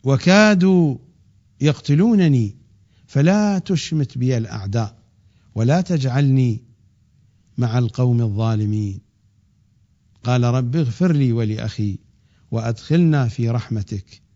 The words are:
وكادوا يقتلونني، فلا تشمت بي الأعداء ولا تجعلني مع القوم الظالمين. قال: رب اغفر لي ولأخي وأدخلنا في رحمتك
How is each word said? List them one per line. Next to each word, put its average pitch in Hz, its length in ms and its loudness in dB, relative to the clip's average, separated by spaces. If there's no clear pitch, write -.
وكادوا 180 920 4
يقتلونني، 147 920 2
فلا 196 520 2
تشمت 156 580 -4
بي 127 200 0
الأعداء 110 640 -6
ولا 131 260 2
تجعلني 131 840 0
مع 120 200 -2
القوم 123 440 0
الظالمين. 107 800 -4
قال: 120 200 0
رب 123 320 -2
اغفر 165 360 0
لي 139 200 2
ولأخي 107 680 -4
وأدخلنا 135 760 0
في 117 220 -4
رحمتك 110 720 -6